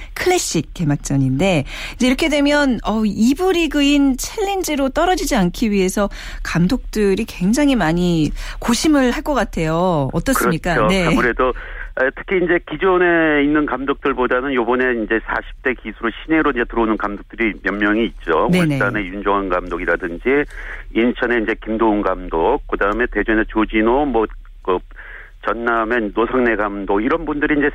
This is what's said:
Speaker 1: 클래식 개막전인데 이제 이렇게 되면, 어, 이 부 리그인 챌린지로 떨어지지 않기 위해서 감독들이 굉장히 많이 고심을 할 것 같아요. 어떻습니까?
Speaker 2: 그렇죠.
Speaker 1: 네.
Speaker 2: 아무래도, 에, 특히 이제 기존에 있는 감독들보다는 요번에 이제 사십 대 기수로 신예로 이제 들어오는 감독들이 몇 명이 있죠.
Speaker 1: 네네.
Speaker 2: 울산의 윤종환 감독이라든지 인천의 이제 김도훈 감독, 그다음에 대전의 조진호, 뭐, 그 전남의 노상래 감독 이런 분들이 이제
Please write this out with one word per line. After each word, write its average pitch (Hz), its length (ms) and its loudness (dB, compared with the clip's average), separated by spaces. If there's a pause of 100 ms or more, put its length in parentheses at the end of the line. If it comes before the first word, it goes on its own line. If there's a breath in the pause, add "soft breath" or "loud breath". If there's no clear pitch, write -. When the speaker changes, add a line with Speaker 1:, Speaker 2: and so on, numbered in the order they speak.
(140 loud breath)
Speaker 1:
클래식 349 600 0
개막전인데 143 920 0 (300 loud breath)
이제 240 120 0
이렇게 269 220 2
되면, 285 560 2
어, 220 200 0
이 220 300 4
부 370 160 2
리그인 285 640 2
챌린지로 339 720 -2
떨어지지 311 460 0
않기 202 360 2
위해서 196 360 2 (360 loud breath)
감독들이 196 840 0
굉장히 262 500 2
많이 170 560 2 (280 loud breath)
고심을 262 520 2
할 285 100 -4
것 302 120 -2
같아요. 165 800 0
어떻습니까? 170 600 0
Speaker 2:
그렇죠. 117 180 4
Speaker 1:
네. 185 140 2
Speaker 2:
아무래도, 120 460 2 (460 loud breath)
에, 135 160 2
특히 185 280 -2
이제 175 160 2 (100)
기존에 165 720 4
있는 151 220 2
감독들보다는 127 880 0
요번에 123 500 2
이제 107 220 0
사십 - 380 -6
대 127 100 0
기수로 113 360 -6 (140)
신예로 156 280 2
이제 120 140 0
들어오는 110 320 0
감독들이 101 560 -4 (100)
몇 95 100 -2
명이 104 320 2
있죠. 80 460 0
Speaker 1:
네네. 170 240 2
Speaker 2:
울산의 104 320 -2
윤종환 98 420 -2
감독이라든지 87 720 -4 (720 loud breath)
인천의 120 500 0
이제 107 200 -2
김도훈 110 380 0
감독, 92 680 -2
그다음에 104 440 -2
대전의 107 360 0
조진호, 110 580 0
뭐, 113 200 0 (380)
그 92 140 0 (680 loud breath)
전남의 113 720 0
노상래 120 400 2
감독 101 460 -2
이런 156 240 -2
분들이 147 320 -2
이제 143 180 2